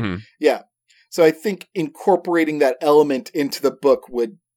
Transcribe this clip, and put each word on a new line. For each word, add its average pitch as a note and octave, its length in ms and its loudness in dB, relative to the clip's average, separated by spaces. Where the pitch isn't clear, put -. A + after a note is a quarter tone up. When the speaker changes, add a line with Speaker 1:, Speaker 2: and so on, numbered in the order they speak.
Speaker 1:
Mm-hmm. F#2+ 140 -6
Speaker 2:
Yeah. C#3 240 -4
So E3+ 140 0
I D#3 60 6
think F3+ 440 -8
incorporating E3+ 880 -2
that C3 200 2
element D3 540 2
into C#3+ 280 -4
the C3+ 100 0
book C3 380 0
would A#2 280 -4